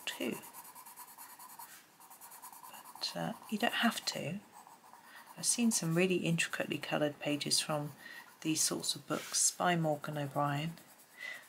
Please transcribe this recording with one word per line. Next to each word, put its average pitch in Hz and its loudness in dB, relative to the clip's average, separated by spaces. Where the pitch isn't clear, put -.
too. - -4
But, - -8
uh, 170 0
you 220 -2
don't - 4
have - 2
to. - -2
I've 170 -4
seen 233 6
some 165 4
really 180 6
intricately - 2
coloured 151 0
pages 147 2
from 147 -2
these 156 2
sorts - 0
of 139 -12
books - 2
by 180 4
Morgan 151 0
O'Brien. 147 0